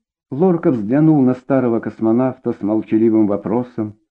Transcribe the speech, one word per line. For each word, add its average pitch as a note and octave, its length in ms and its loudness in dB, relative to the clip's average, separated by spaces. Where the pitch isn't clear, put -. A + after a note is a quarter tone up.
Лорка E3 400 0
взглянул C#3 520 2
на B2+ 120 2
старого B2 460 -2
космонавта A#2 720 -2
с - 100 -10
молчаливым A2 640 0
вопросом. G#2+ 720 -4